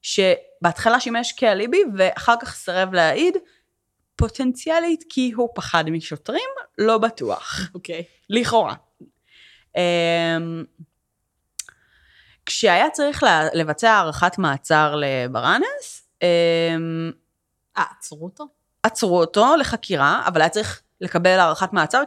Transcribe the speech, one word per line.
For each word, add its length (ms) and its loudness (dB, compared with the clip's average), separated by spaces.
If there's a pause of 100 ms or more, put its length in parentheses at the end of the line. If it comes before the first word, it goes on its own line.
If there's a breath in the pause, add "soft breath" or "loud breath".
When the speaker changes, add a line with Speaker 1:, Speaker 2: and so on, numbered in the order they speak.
Speaker 1:
שבהתחלה 1000 0
שימש 320 -4
כאליבי, 500 2 (140)
ואחר 440 0
כך 140 -14
סרב 380 -4
להעיד, 420 2 (840 soft breath)
פוטנציאלית 920 -2
כי 240 -2
הוא 220 -2
פחד 360 -2
משוטרים, 580 -8 (300)
לא 200 2
בטוח. 640 -6 (140)
Speaker 2:
אוקיי. 280 -10 (280)
Speaker 1:
לכאורה. 440 0 (1000 soft breath)
אמ, 880 0 (1800 soft breath)
כשהיה 440 2
צריך 320 -4
לה-, 320 4
לבצע 360 0
הארכת 480 2
מעצר 580 2
לברנס, 1120 -2 (140)
אמ, 880 0 (680)
Speaker 2:
אה, 60 0 (140)
עצרו 260 -16
אותו? 200 -14 (380)
Speaker 1:
עצרו 380 2
אותו 360 4
לחקירה, 720 0
אבל 140 0
היה 80 4
צריך 340 -6 (180)
לקבל 380 2
הארכת 340 2
מעצר 340 0